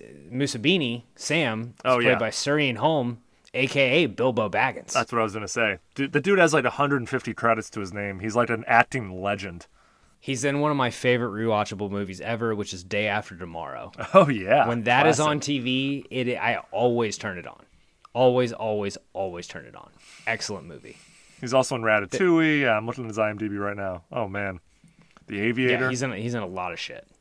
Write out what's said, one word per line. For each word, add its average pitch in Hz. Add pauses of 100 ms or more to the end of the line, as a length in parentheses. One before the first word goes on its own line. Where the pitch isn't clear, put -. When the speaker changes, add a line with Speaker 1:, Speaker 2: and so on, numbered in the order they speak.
(320)
Speaker 1:
Musabini, 131 (140)
Sam, 120
is -
Speaker 2:
Oh, 127
Speaker 1:
played 120
Speaker 2:
yeah. -
Speaker 1:
by 110
Sir 143
Ian 135
Holm, 123 (340)
A 131
K 139
A -
Bilbo 110
Baggins. 110
Speaker 2:
That's 123
what 120
I 113
was 101
gonna 104
say. 107 (160)
Dude, 143
the 147
dude 190
has, 170
like, 139
a 123
hundred 143
and 117
fifty 123
credits 113
to -
his 95
name. 101
He's, 107
like, 120
an 113
acting 117
legend. 95 (520)
Speaker 1:
He's 131
in 143
one 151
of 143
my 127
favorite 123
rewatchable 104
movies 98
ever, 113
which 104
is 90
Day 104
After 104
Tomorrow. 82 (120)
Speaker 2:
<laughs> -
Oh, 180
yeah. 113
Speaker 1:
When 120
that 123
is 156
Speaker 2:
Classic. 151
Speaker 1:
on 147
T 143
V, 131
it, 123
I 107 (140)
always 120
turn 98
it 85
on. - (520)
Always, 123
always, 104 (160)
always 90
turn 76
it 55
on. - (340)
Excellent 107
movie. 80 (440)
Speaker 2:
He's 123
also 131
in 117
Ratatouille. 151
Yeah, 117
I'm 107
looking 120
at 113
his 107
I 107
M 104
D 107
B 101
right 101
now. 95 (100)
Oh, 110
man. 98 (680)
The 101
Aviator. 123
Speaker 1:
Yeah, 131
he's 127
in, 127
he's 113
in 113
a 95
lot 90
of 82
shit. - (160)